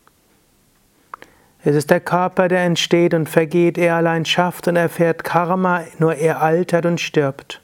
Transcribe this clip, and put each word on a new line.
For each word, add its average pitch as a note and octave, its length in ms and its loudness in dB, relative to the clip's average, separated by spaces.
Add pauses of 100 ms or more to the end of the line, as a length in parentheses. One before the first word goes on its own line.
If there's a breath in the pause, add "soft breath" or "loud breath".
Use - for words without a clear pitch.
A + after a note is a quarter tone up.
(1600 loud breath)
Es D3 100 2
ist D3 160 -2
der F3 100 4
Körper, F3+ 460 0
der F3+ 140 2
entsteht E3+ 520 2
und D#3+ 160 0
vergeht, E3+ 480 2
er E3+ 200 2
allein E3 280 0
schafft - 440 -2
und E3+ 80 0
erfährt E3 480 0
Karma, F3 580 0 (160)
nur D#3+ 160 2
er D3 260 -2
altert E3 460 0
und E3+ 140 -2
stirbt. - 640 -4